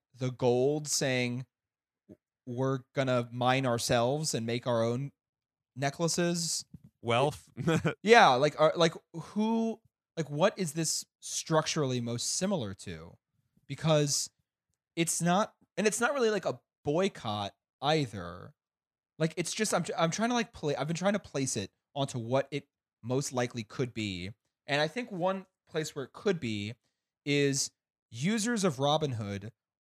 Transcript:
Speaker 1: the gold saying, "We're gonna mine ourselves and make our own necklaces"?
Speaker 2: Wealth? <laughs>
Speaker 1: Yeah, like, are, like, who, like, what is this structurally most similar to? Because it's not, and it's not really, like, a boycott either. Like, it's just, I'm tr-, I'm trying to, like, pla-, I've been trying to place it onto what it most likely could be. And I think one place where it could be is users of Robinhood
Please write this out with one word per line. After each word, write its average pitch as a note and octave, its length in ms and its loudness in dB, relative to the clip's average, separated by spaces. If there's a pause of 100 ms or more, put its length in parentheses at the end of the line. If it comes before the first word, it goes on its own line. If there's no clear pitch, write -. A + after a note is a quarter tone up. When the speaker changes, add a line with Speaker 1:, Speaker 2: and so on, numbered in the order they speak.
(180)
Speaker 1:
the B2+ 140 -4
gold B2+ 580 2
saying, B2+ 560 0 (1000)
"We're C3 340 -2 (140)
gonna B2+ 380 0
mine B2+ 340 2
ourselves B2 680 2
and A#2 120 -4
make A#2+ 220 -2
our A#2 160 2
own B2 300 -2 (640)
necklaces"? E3+ 880 -2 (360)
Speaker 2:
Wealth? A#2+ 540 0
<laughs> D3 480 0
Speaker 1:
Yeah, G#3 300 10
like, C#3+ 260 2
are, D#3 160 6
like, E3 200 2 (180)
who, A3 680 -2 (380)
like, D3 120 -4
what D#3 300 2
is D#3+ 140 -2
this D#3+ 320 -2 (160)
structurally D3 800 0
most A#2 340 -4
similar E3 380 -2 (120)
to? E2+ 300 -12 (500)
Because D3 640 2 (680)
it's E3 240 0
not, F3 320 2 (240)
and G3+ 100 2
it's G#3 140 0
not C4+ 120 2
really, A#3 180 2
like, G3 140 -2
a B2+ 140 -4 (240)
boycott A#2+ 680 -2 (280)
either. A2 720 -2 (680)
Like, E3 180 0
it's F3 160 -4
just, G#3+ 200 -2
I'm F3+ 100 0
tr-, - 140 -6
I'm E3 140 2
trying A3+ 200 -2
to, B3 40 0
like, A#3 160 -2
pla-, D3 260 -4
I've C#3 100 -4
been E3 100 -4
trying F#3+ 160 2
to G3+ 60 0
place - 360 -4
it G2+ 160 -6 (240)
onto C#3 240 -4
what B2 320 0
it C#3+ 160 -6 (340)
most B2+ 300 -2
likely B2 320 -2
could B2 300 -6
be. G2 380 -4 (360)
And C#3+ 140 0
I D#3 80 0
think A#3+ 240 -8
one F#3 320 -2 (240)
place D#3 260 -6
where C3+ 80 -8
it - 80 -14
could F#3+ 300 -2
be G#2+ 320 -4 (520)
is C#3+ 460 2 (400)
users G3+ 540 0
of D3+ 120 2
Robinhood A#2+ 720 -2 (300)